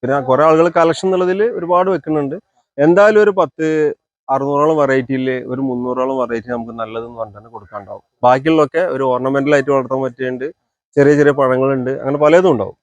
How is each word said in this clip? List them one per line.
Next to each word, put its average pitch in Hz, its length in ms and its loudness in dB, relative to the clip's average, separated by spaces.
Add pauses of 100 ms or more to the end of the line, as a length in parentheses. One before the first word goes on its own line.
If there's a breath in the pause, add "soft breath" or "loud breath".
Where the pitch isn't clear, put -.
പിന്നെ 135 200 -2
കുറെ 131 240 2
ആളുകൾ 160 240 4
കളക്ഷൻ 165 400 0
എന്നുള്ളതിൽ 185 340 0
ഒരുപാട് 180 480 0
വെക്കുന്നുണ്ട്. 151 440 -4 (440)
എന്തായാലും 202 440 6
ഒരു 208 80 4
പത്ത് 156 640 -2 (360)
അറുന്നൂറോളം 143 460 0
വെറൈറ്റിയിൽ 135 540 0 (160)
ഒരു 127 140 -6
മുന്നൂറോളം 127 580 -4
വെറൈറ്റി 117 300 -4
നമുക്ക് 117 220 -8
നല്ലതെന്ന് 117 480 -10
പറഞ്ഞിട്ട് 104 200 -10
തന്നെ 113 120 -20
കൊടുക്കാനുണ്ടാവും. 101 520 -16 (200)
ബാക്കിയുള്ളതൊക്കെ 143 560 0
ഒരു 143 240 -4
ഓർണമെന്റൽ 135 520 -2
ആയിട്ട് 139 160 0
വളർത്താൻ 135 320 -2
പറ്റിയുണ്ട്, 127 440 -8 (500)
ചെറിയ 143 180 4
ചെറിയ 143 180 4
പഴങ്ങളുണ്ട്, 131 580 0
അങ്ങനെ 135 280 -4
പലതും 165 340 4
ഉണ്ടാവും. 104 300 -4